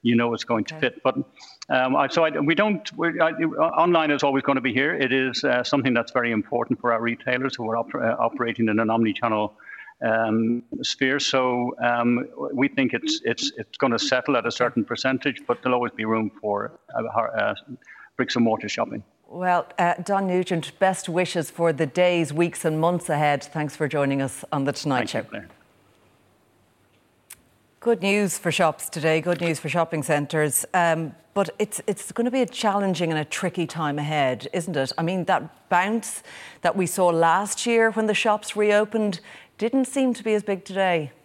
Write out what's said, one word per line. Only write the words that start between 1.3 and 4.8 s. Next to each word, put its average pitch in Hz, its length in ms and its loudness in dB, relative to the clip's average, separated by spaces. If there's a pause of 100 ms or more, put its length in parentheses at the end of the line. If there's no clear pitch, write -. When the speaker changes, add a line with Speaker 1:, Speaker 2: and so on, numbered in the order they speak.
Speaker 1:
um, 131 280 2
I, 143 100 4
so 165 180 2
I, 156 140 2
we 151 160 2
don't, 202 420 0
we, 165 240 -2
I, 165 120 4
online 160 800 2
is 143 100 0
always 139 220 2
gonna 135 160 2
be 123 120 -2
here. 143 220 0